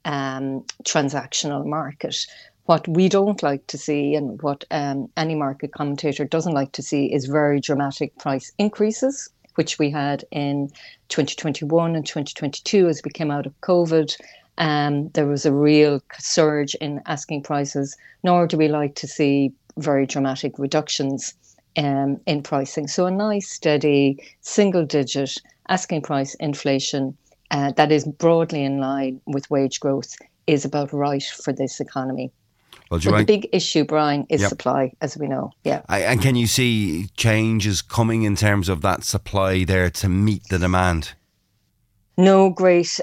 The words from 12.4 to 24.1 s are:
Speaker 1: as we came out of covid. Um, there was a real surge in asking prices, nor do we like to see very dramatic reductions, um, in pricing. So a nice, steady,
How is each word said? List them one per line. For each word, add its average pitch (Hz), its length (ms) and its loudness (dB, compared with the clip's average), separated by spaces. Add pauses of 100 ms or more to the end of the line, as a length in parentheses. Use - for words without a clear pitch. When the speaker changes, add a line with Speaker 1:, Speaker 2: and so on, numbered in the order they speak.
Speaker 1:
as 151 160 -2
we 147 60 -8
came 156 200 -4
out 143 140 -4
of - 160 -10
covid. 165 560 2 (400)
Um, 147 540 0
there 151 160 2
was 143 180 -2
a 147 80 4
real 147 480 6 (180)
surge 151 580 0
in 147 280 -6
asking 147 380 -6
prices, 143 520 -4 (280)
nor 175 240 4
do 165 100 -2
we 156 120 4
like 147 260 0
to - 120 -10
see 139 460 2 (240)
very 139 300 2
dramatic 135 520 -4
reductions, 139 760 -4 (420)
um, 139 480 0
in 147 180 -2
pricing. 143 460 -4
So 180 160 0
a 180 60 0
nice, 202 400 -2
steady, 143 680 2 (220)